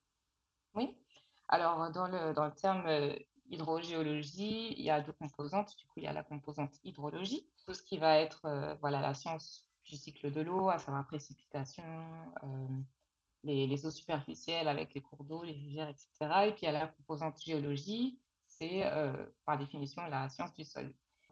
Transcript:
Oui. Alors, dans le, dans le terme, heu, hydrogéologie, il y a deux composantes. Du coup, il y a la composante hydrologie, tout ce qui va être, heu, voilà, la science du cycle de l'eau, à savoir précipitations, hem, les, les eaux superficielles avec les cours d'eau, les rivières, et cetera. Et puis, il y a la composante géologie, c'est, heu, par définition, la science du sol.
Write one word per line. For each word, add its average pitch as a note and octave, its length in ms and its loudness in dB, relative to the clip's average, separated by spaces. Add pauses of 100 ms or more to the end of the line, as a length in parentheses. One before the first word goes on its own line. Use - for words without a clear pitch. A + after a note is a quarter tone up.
(760)
Oui. B3+ 220 -2 (520)
Alors, E3+ 440 6
dans F3+ 160 2
le, E3+ 260 2
dans D3+ 120 4
le D3 80 -2
terme, F#3+ 340 2
heu, D3 280 4 (300)
hydrogéologie, E3 1300 -2
il - 80 -6
y D#3 60 2
a D3+ 100 6
deux D3+ 120 -6
composantes. D3+ 680 -2
Du - 80 -20
coup, - 120 -20
il E3 60 -6
y - 20 -6
a D3 60 -2
la D3+ 100 -2
composante D3 520 -6 (100)
hydrologie, D#3+ 680 -6 (160)
tout F#3 80 -8
ce - 80 -12
qui F3+ 160 -4
va D#3 200 10
être, D#3+ 280 2
heu, D3+ 340 0
voilà, C#3+ 200 2
la C#3 140 2
science - 520 -8 (180)
du D3+ 120 -12
cycle C#3+ 360 -6
de D#3 100 0
l'eau, F#3 260 2
à E3+ 100 4
savoir C#3 280 -2
précipitations, D3 760 -8 (580)
hem, C3+ 420 -4 (600)
les, C#3 240 2
les C#3+ 180 0
eaux D#3 60 0
superficielles D#3+ 760 -2
avec D3+ 260 0
les C#3 80 -6
cours C#3+ 220 -16
d'eau, D#3+ 200 -8
les E3 80 -8
rivières, D3 380 -6
et C#3 80 -14
cetera. F3 500 2
Et G#3+ 40 2
puis, G#3+ 120 -8
il - 20 0
y - 20 4
a D3 40 4
la D3+ 160 0
composante D#3 540 -6
géologie, D#3+ 760 0 (260)
c'est, F3+ 460 -2
heu, - 420 0 (120)
par D3 120 2
définition, C#3+ 500 -4
la C3+ 200 -2
science E3+ 260 -6
du D#3 100 -10
sol. C#3 300 -8 (380)